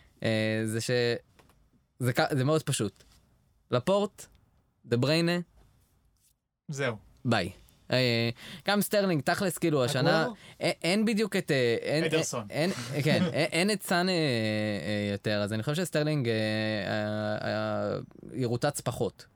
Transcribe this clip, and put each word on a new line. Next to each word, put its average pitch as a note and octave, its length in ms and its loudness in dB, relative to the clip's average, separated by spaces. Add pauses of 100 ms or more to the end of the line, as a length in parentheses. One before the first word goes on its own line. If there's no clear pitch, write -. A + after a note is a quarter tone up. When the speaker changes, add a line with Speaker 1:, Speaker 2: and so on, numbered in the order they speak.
(240)
Speaker 1:
אה, A2 60 0 (360)
זה A2 160 -2
ש-, - 100 -4 (1080)
זה B2 140 0
כ-, - 200 2
זה C3 100 0
מאוד D3 200 2
פשוט. A2+ 400 -4 (680)
לפורט, G3 540 0 (600)
דה A#2+ 120 0
בריינה, E3 400 2 (1300)
Speaker 2:
זהו. C3+ 280 -4 (300)
Speaker 1:
ביי. G#2 260 2 (400)
אה, A#2+ 380 2 (380)
גם G3+ 140 2
סטרלינג, F#3+ 400 2
תכלס, F3 360 -2
כאילו, D3+ 280 2
השנה, C#3+ 360 2
Speaker 3:
אגוארו? G#3+ 140 -2 (260)
Speaker 1:
א-, - 40 -2 (180)
אין G3+ 220 2
בדיוק G#3+ 300 0
את, F3+ 160 0
אה, A#2+ 300 4
אין, C#3+ 220 0
Speaker 2:
אדרסון. D3+ 460 0
Speaker 1:
אין, D#3+ 220 0 (220)
אין, C#3+ 100 0
כן, D#3 200 4
א-, F3 120 0
אין E3+ 360 0
את G3+ 120 -4
סאן, F3+ 260 0
אה, F#3 40 0
אה, G#2+ 1000 0
יותר, G#2 300 -2
אז G#2 120 -2
אני A2 100 -2
חושב D3 200 -2
שסטרלינג, D3+ 460 0
אה, A#2 40 2 (540)
ה-, G#2+ 500 -2 (100)
ה-, G#2 500 -2 (360)
ירוצץ B2 480 -2
פחות. - 440 -4 (100)